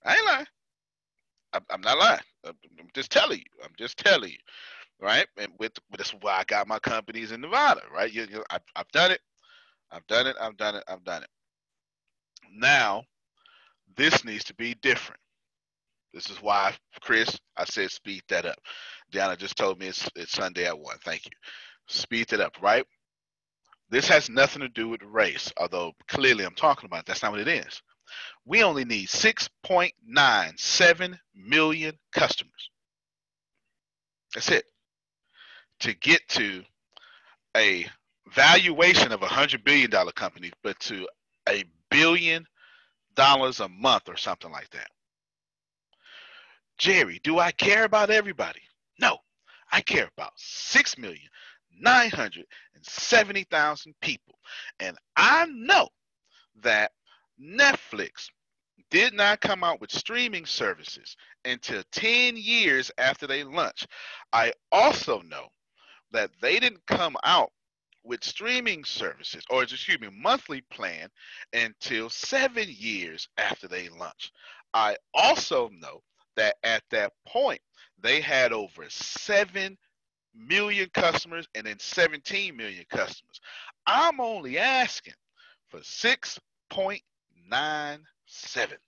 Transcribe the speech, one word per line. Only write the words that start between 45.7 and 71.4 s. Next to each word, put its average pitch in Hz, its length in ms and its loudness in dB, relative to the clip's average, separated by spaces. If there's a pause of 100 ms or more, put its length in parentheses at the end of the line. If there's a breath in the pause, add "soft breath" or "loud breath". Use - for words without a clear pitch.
Jerry, 139 440 2
do 160 160 2
I 170 120 2
care 202 320 2
about 208 260 2
everybody? 202 520 -2 (380)
No, - 180 2 (540 soft breath)
I - 100 2
care 131 360 0
about - 200 -12
six - 600 0
million 92 320 -14 (500 loud breath)
nine 240 300 6
hundred 98 360 -6 (300 loud breath)
and - 100 -20
seventy 202 580 2
thousand 151 580 -2
people. - 340 -8 (440 loud breath)
And 90 180 -8 (180)
I 302 320 6
know 285 420 2 (720 soft breath)
that 107 300 2 (500 soft breath)
Netflix - 880 0 (600)
did 202 240 4
not 208 280 2
come 185 220 -2
out 165 180 0
with 107 100 -14
streaming 220 540 -4
services 87 720 -6 (300 soft breath)
until 120 460 -6
ten 233 460 0
years 202 600 0
after 135 300 -2
they 139 160 -4
launched. 143 440 -6 (460 loud breath)
I 117 200 4 (180)
also 175 500 4
know 85 280 -16 (600 soft breath)
that 107 200 -2 (100)
they 160 180 2
didn't 240 280 -2
come 160 360 0
out 165 280 4 (520)
with 117 200 -10
streaming 226 640 -4
services, - 640 -10
or 127 140 2
excuse 127 360 -6
me, 110 120 -14
monthly 143 500 -4 (100)
plan 85 380 -10 (440 loud breath)